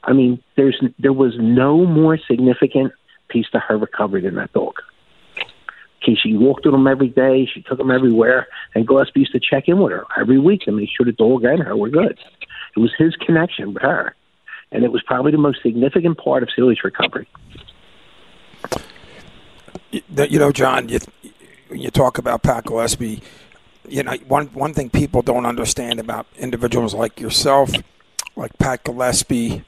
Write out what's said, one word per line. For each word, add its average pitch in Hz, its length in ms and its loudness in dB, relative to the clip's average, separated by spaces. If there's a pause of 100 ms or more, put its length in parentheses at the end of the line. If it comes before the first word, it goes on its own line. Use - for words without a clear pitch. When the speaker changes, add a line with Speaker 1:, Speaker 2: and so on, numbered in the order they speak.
Speaker 1:
I 123 100 0
mean, 123 300 2 (120)
there's, 139 240 2 (200)
there 135 140 2
was 131 260 2
no 131 460 4
more 160 320 4
significant 127 760 0 (360)
piece 117 220 -2
to 117 80 0
her 110 180 0
recovery 101 440 -2
than 90 140 -4
that 95 180 -8
dog. - 220 -2 (1300)
Okay, 117 180 2
she 110 140 0
walked 131 300 2
with 143 100 4
him 135 100 6
every 135 220 2
day. 131 440 2
She 160 100 -14
took 131 180 -8
him 131 100 -2
everywhere. 127 580 4 (280)
And 110 100 0
Gillespie 135 360 2
used 135 100 0
to 127 80 0
check 139 300 0
in 180 100 4
with 113 140 2
her 92 120 -8 (140)
every 113 180 4
week 180 260 4
to - 80 -2
make 104 240 -2
sure 123 100 0
the 117 80 0
dog 117 320 2
and 151 180 2
her 104 140 -4
were 104 120 -2
good. 165 300 0 (560)
It 107 40 -2
was 117 180 2
his 160 180 2
connection 160 580 -2
with - 80 -8
her. - 320 -2 (580)
And 117 120 0
it 120 80 2
was 117 120 -2
probably 131 280 0
the 151 60 2
most 143 260 0
significant 143 540 0
part 135 260 -2
of 120 120 -8
Sally's 120 280 2
recovery. - 440 -6 (2750)
Speaker 2:
You, - 100 -6 (280)
you 147 100 0
know, 143 120 4
John, 131 380 0
you, 123 100 -2 (720)
you 131 180 -8
talk 127 280 2
about 120 260 -4
Pat 117 220 -2
Gillespie. 113 580 -6 (640)
You 139 160 -6
know, 127 100 -6 (140)
one, 139 200 0
one 139 260 -6
thing 135 160 -6
people 135 320 0
don't 123 240 -2
understand 120 540 -6
about 113 260 -10 (120)
individuals 120 560 -4
like 113 260 -4
yourself, 135 520 0 (640)
like - 220 -10
Pat 131 260 -2
Gillespie 120 840 -4